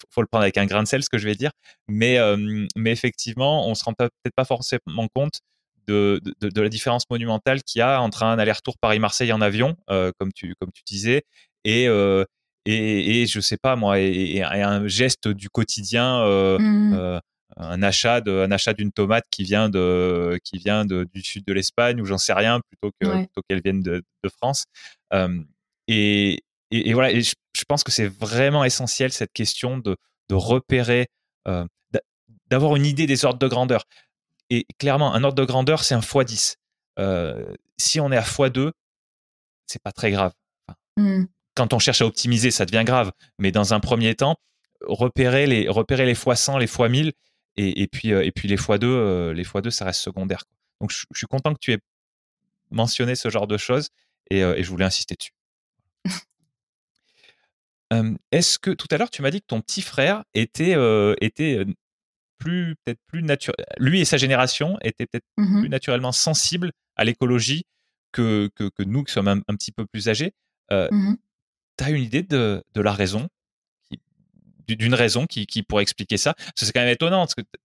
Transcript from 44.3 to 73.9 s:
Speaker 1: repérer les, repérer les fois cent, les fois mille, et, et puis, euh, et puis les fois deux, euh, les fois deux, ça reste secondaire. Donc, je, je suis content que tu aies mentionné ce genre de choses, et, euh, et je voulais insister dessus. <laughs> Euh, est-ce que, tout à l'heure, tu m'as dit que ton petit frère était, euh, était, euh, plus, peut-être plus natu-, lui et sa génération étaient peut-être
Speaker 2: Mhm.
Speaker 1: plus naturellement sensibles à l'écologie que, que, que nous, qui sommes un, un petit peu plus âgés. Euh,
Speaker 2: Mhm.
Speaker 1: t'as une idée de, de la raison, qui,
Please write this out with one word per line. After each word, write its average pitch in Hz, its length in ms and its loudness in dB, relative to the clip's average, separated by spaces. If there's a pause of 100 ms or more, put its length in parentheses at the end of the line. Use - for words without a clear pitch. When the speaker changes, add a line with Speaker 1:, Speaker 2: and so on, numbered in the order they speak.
Speaker 1:
repérer 127 640 2
les, 117 220 2
repérer 127 380 2
les 123 100 2
fois 120 200 0
cent, 139 220 0
les 120 100 2
fois 117 200 2
mille, 143 240 0 (440)
et, 98 260 0
et 98 60 0
puis, 113 240 -2
euh, 95 120 4
et 90 80 0
puis - 160 -6
les 98 80 2
fois 104 220 0
deux, 117 100 0
euh, 95 460 0
les 87 100 -6
fois 101 160 -6
deux, 117 100 -4
ça 104 140 -6
reste 92 160 -4
secondaire. 95 440 -6 (360)
Donc, 101 120 -6
je, - 200 -10
je - 60 -12
suis - 80 -8
content 135 260 -2
que 147 80 -6
tu 127 120 -2
aies 104 80 0 (880)
mentionné 117 460 0
ce 120 120 -4
genre 104 200 -2
de 104 80 0
choses, 135 320 -2 (420)
et, 95 120 4
euh, 87 140 2
et 92 80 0
je 82 60 -6
voulais 92 140 0
insister - 320 -2
dessus. - 160 -14 (720)
<laughs> - 240 -8 (1600)
Euh, 113 220 0 (160)
est-ce - 280 2
que, 190 120 -4
tout - 200 -4
à 156 80 0
l'heure, 240 120 -4
tu - 120 -12
m'as 139 80 0
dit 196 100 -4
que - 60 -18
ton 110 140 -4
petit - 220 -8
frère 190 420 -2 (100)
était, 160 420 2
euh, 107 440 4
était, 135 380 0
euh, 101 60 -2 (720)
plus, 170 460 -4
peut-être 117 240 -8
plus 165 140 -6
natu-, 147 280 -2 (280)
lui 156 220 4
et 156 40 2
sa - 120 2
génération 135 640 2
étaient - 240 -4
peut-être - 200 -8 (100)
Speaker 2:
Mhm. 202 240 2
Speaker 1:
plus - 80 0
naturellement 131 440 -2
sensibles 165 580 0 (260)
à 107 80 2
l'écologie 123 600 0 (480)
que, 107 420 0
que, 101 140 -4
que - 140 -6
nous, 113 220 -2
qui - 80 -8
sommes 101 160 2
un, 101 200 4
un 107 80 -2
petit - 160 -10
peu 110 140 -8
plus 107 220 -8
âgés. 135 240 0 (400)
Euh, 95 180 2
Speaker 2:
Mhm. 208 260 2 (600)
Speaker 1:
t'as 139 140 -2
une 143 120 0
idée 123 200 -2
de, 120 400 -2 (120)
de 107 60 -2
la 101 120 2
raison, 101 360 -2 (600)
qui, - 120 -14 (680)